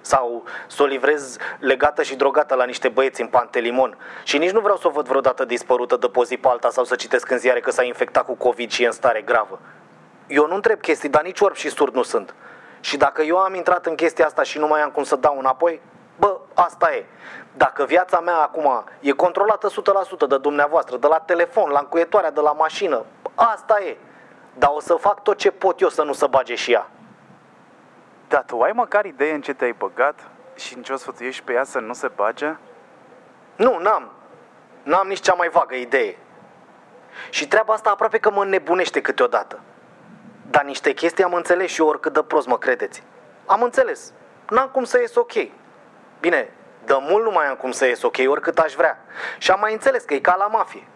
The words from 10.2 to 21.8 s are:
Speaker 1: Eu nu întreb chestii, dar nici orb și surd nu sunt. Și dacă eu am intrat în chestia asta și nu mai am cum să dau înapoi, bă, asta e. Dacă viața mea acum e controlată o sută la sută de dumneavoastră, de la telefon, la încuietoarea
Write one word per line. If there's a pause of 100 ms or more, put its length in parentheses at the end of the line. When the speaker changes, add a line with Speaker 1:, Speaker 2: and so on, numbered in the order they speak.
Speaker 1:
Eu
nu
întreb
chestii,
dar
nici
orb
și
surd
nu
sunt. (460)
Și
dacă
eu
am
intrat
în
chestia
asta
și
nu
mai
am
cum
să
dau
înapoi, (380)
bă, (140)
asta
e. (520)
Dacă
viața
mea
acum (160)
e
controlată
o
sută
la
sută
de
dumneavoastră,
de
la
telefon,
la
încuietoarea